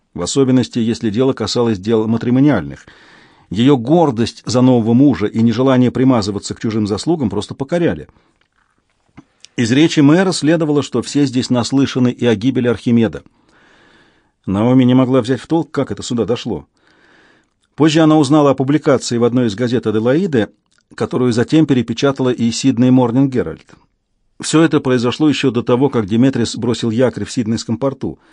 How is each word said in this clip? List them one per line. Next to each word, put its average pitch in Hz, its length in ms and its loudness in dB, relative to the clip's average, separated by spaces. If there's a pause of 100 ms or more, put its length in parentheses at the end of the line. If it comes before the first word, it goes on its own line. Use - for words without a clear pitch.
(140)
в - 80 -10
особенности, 127 580 0
если 113 300 -4
дело 127 240 0
касалось 113 460 -2
дел 110 280 -2
матримониальных. 113 800 0 (640)
Ее 127 280 2
гордость 123 680 0
за 120 160 0
нового 120 320 2
мужа 120 340 2
и 110 140 -2
нежелание 123 500 2
примазываться 113 640 -2
к - 60 -12
чужим 110 280 -2
заслугам 127 420 -2
просто 98 260 -8
покоряли. 139 520 -4 (1500)
Из 117 140 0
речи 156 300 2
мэра 170 320 4
следовало, 147 500 0
что 117 180 -4
все 143 240 -2
здесь 123 240 -4
наслышаны 123 640 0
и 123 140 -6
о 120 100 2
гибели 123 320 -2
Архимеда. 113 560 0 (1200)
Наоми 120 380 2
не 123 100 4
могла 131 280 2
взять 120 180 -4
в - 80 -18
толк, 165 240 -2
как 135 200 -4
это 101 120 -10
сюда 117 220 -2
дошло. 98 420 -6 (1080)
Позже 156 260 2
она 156 160 4
узнала 143 340 4
о 135 40 2
публикации 139 640 0
в 117 60 2
одной 120 240 0
из 98 80 -4
газет 117 320 -2
Аделаиды, 120 640 0 (440)
которую 123 380 -2
затем 123 340 2
перепечатала 131 640 0
и 117 220 -2
Сидней 127 400 2
Морнинг 127 400 2
Геральд. 82 340 -6 (760)
Все 156 200 2
это 151 200 2
произошло 127 480 0
еще 131 220 0
до 113 120 -4
того, 127 260 0
как 117 160 -2
Деметрис 117 520 0
бросил 117 340 -4
якорь 113 320 -2
в 98 80 -10
Сиднейском 113 460 -4
порту. 131 420 -6 (140)